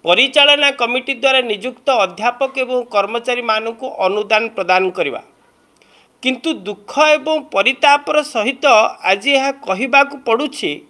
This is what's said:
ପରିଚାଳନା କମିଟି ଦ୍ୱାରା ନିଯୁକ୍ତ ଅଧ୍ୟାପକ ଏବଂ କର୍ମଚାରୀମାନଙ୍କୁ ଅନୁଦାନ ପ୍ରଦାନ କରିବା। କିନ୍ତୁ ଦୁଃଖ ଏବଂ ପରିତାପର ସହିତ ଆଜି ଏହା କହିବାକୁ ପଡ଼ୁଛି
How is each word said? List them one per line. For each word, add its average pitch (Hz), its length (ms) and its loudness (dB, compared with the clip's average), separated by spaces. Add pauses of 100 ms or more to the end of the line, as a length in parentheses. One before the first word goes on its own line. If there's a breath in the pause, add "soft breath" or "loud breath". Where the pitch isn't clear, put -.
ପରିଚାଳନା 285 640 4
କମିଟି 247 440 -4
ଦ୍ୱାରା 262 280 2
ନିଯୁକ୍ତ 233 460 -6 (100)
ଅଧ୍ୟାପକ 220 600 -2
ଏବଂ 254 260 -2
କର୍ମଚାରୀମାନଙ୍କୁ 226 1000 -2 (120)
ଅନୁଦାନ 208 500 0
ପ୍ରଦାନ 185 420 0
କରିବା। 147 320 -4 (1000 soft breath)
କିନ୍ତୁ 262 320 -2
ଦୁଃଖ 202 380 -12 (160)
ଏବଂ 302 280 0 (160)
ପରିତାପର 285 720 2
ସହିତ 247 420 -4 (400)
ଆଜି 202 280 0
ଏହା 277 200 2
କହିବାକୁ 277 640 0
ପଡ଼ୁଛି 233 520 -2 (200)